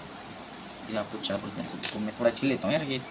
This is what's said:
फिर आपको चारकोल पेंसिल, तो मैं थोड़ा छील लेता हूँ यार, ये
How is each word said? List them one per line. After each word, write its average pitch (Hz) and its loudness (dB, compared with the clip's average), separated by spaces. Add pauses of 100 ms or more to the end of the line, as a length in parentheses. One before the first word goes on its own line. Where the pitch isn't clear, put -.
(880)
फिर 107 0
आपको 107 0
चारकोल 98 0
पेंसिल, 98 -4
तो - 2
मैं 107 0
थोड़ा 120 8
छील 139 4
लेता 120 2
हूँ 120 4
यार, 160 4
ये 135 0 (120)